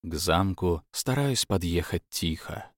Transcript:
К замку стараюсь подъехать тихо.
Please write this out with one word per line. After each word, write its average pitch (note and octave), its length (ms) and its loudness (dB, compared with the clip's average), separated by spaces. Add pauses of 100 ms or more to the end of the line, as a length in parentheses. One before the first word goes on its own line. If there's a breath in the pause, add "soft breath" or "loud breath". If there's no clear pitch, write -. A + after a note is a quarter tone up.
К E2 120 -6
замку E2+ 680 2 (100)
стараюсь C3+ 540 0
подъехать F2 600 0
тихо. - 680 -4